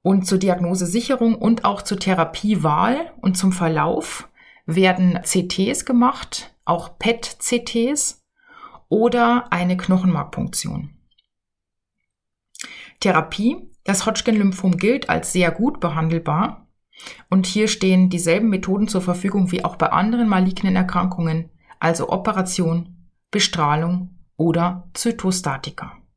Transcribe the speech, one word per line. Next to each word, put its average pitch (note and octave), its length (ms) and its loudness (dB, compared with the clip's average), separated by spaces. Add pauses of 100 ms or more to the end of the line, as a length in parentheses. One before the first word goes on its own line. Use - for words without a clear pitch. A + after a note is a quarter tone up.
Und F#3+ 260 2
zur F#3+ 120 2
Diagnosesicherung F#3 960 0
und A3+ 300 2
auch G3+ 180 0
zur F#3+ 160 -4
Therapiewahl F#3 1200 0
und F#3 160 2
zum F#3+ 160 2
Verlauf D#3+ 760 -2 (360)
werden F3+ 580 4
C F3+ 260 0
Ts G3+ 360 -2
gemacht, - 720 -2 (100)
auch - 340 -4
pet-C - 680 -2
Ts A#3+ 600 -2 (640)
oder A#3 640 2
eine F3+ 240 0
Knochenmarkpunktion. F3+ 1200 -2 (2000)
Therapie. G3+ 680 0 (160)
Das G3 200 0
Hodgkin-Lymphom G3+ 720 2
gilt A3+ 320 0
als - 240 -2
sehr F3 180 2
gut B3 300 -2
behandelbar. D#3+ 880 -2 (640)
Und F#3 160 4
hier G#3+ 220 2
stehen F#3 420 4
dieselben F3+ 400 2
Methoden G3 360 0
zur F#3+ 140 0
Verfügung F#3 500 0
wie F3+ 140 -4
auch - 120 -4
bei - 140 2
anderen A3+ 380 2
malignen F#3 480 2
Erkrankungen, F3+ 720 -2 (320)
also E3 300 0
Operation, F3+ 960 -2 (220)
Bestrahlung E3+ 880 0 (180)
oder E3+ 560 0
Zytostatika. F#3 1040 -4 (200)